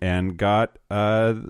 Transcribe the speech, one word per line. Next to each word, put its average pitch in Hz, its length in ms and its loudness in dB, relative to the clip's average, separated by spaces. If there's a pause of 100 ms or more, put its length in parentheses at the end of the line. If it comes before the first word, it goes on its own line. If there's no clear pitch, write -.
and 90 360 -2
got, 104 400 0 (140)
uh, 110 420 2 (160)